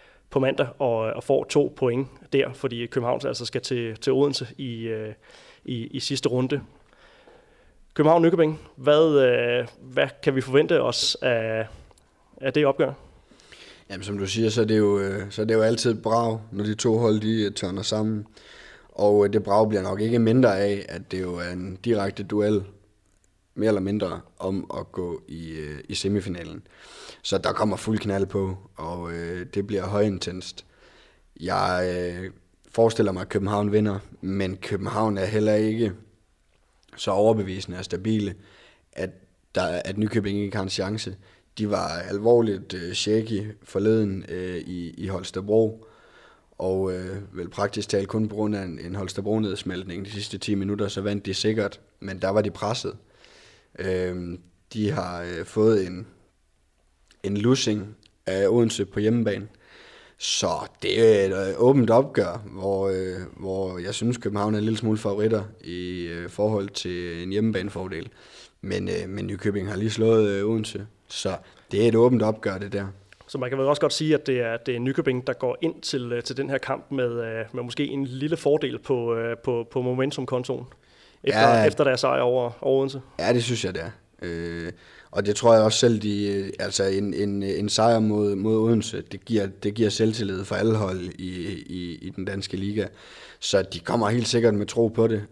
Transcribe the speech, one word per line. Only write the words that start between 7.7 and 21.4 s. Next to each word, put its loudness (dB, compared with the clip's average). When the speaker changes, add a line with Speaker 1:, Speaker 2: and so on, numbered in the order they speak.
Speaker 1:
København-Nykøbing, 6
hvad, 6
øh, 2
hvad 0
kan 2
vi 2
forvente 4
os 0
af, 0
af -2
det 4
opgør? 2
Speaker 2:
Jamen, -10
som -4
du -2
siger, 2
så 2
er 6
det 4
jo, 6
øh, -2
så -6
er 0
det 2
jo 4
altid 2
et -2
brag, 2
når -4
de 0
to 2
hold, 4
de, 0
øh, -2
tørner -6
sammen. -2
Og, 6
øh, 0
det 2
brag 6
bliver 2
nok -4
ikke 2
mindre 6
af, 0
at -12
det -4
jo -4
er -6